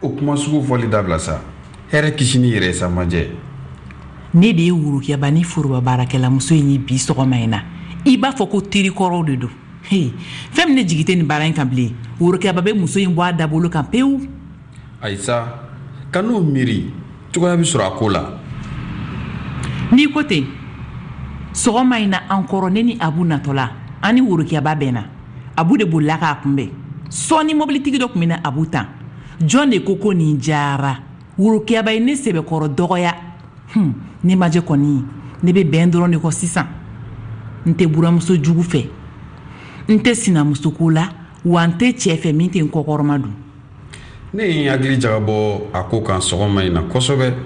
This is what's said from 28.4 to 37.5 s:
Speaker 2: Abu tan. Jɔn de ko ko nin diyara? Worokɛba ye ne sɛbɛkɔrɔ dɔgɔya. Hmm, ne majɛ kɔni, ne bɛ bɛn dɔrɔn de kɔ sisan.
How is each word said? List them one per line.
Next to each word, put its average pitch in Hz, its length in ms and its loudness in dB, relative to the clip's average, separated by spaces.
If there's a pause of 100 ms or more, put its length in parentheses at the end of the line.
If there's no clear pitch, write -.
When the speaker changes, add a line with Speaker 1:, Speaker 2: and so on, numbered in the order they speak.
Speaker 2:
Abu 151 240 0
tan. 151 200 -2 (520)
Jɔn 254 300 4
de 208 100 4
ko 190 160 0
ko 208 180 0
nin 156 240 2
diyara? 139 640 0 (400)
Worokɛba 220 540 2
ye 220 80 0
ne 254 120 2
sɛbɛkɔrɔ 160 600 -2
dɔgɔya. 175 380 2 (600)
Hmm, 185 180 4 (320)
ne 180 120 4
majɛ 175 260 4
kɔni, 143 420 2 (400)
ne 175 80 6
bɛ 185 120 6
bɛn 165 280 4
dɔrɔn 175 200 4
de 165 60 2
kɔ 156 140 0
sisan. - 360 -2 (960)